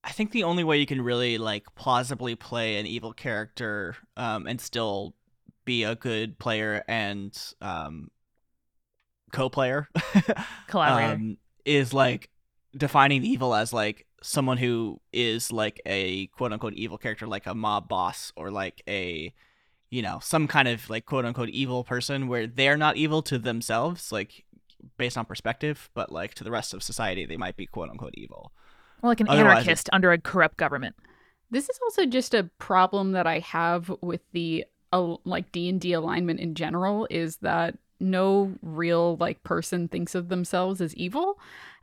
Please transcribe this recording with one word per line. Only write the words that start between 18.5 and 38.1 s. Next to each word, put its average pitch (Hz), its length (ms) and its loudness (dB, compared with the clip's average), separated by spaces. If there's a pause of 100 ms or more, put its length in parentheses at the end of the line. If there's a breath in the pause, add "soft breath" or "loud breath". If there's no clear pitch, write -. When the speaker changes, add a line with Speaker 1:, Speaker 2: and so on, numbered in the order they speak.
Speaker 1:
like, 95 360 -6
a, 87 460 -6 (580)
you 123 100 -4
know, 92 200 -6
some 156 260 2
kind 139 200 4
of, 117 220 -4
like, 110 160 -6
quote-unquote 120 440 -2
evil 123 340 -4
person 131 440 -4
where 120 200 -2
they're 135 300 4
not 151 200 2
evil 151 240 2
to 139 160 -4
themselves, 120 760 -2
like, - 340 -8 (520)
based 123 200 -2
on 113 80 -4
perspective, 120 680 -4
but, 98 180 -6
like, 85 240 -8
to - 80 -14
the 107 80 -8
rest 107 220 -4
of 95 80 -12
society, 92 440 -4
they 80 120 -8
might 92 200 -6
be 92 80 -10
quote-unquote - 500 -10
evil. - 360 -16 (500 soft breath)
Speaker 2:
Well, 240 100 2
like 226 100 2
an 208 80 4
Speaker 1:
Otherwise, 214 160 8
it 196 60 10 (100)
Speaker 2:
anarchist - 320 0
under 180 180 6
a 170 80 6
corrupt 165 380 2
government. 139 380 -4 (560 soft breath)
Speaker 3:
This 277 180 0
is - 140 -8
also 415 220 2
just 247 280 0
a 196 240 2
problem 190 560 2
that 180 140 2
I 160 120 0
have 170 500 0 (120)
with 170 200 -4 (120)
the, 165 320 -2 (260)
uh, 175 320 2
like, 180 280 -4
D 175 180 -2
and 185 100 0
D 175 140 0
alignment 165 460 0
in 160 160 -4
general, 185 540 0
is 165 280 -2
that 170 400 0 (240)
no 190 600 4